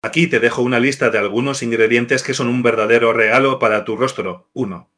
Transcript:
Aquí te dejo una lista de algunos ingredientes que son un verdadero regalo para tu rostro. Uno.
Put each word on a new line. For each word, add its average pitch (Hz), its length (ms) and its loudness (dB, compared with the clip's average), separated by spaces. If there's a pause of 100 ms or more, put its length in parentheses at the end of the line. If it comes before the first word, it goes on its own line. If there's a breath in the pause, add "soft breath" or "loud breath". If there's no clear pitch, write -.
Aquí 165 240 0
te 120 120 0
dejo 117 220 0
una 123 180 2
lista 131 300 0
de 104 100 0
algunos 120 420 -2
ingredientes 117 600 0
que 131 100 -6
son 123 140 -2
un 123 160 -2
verdadero 113 500 2
regalo 127 460 2
para 107 260 0
tu 110 100 -4
rostro. 101 560 -6
Uno. 95 460 -8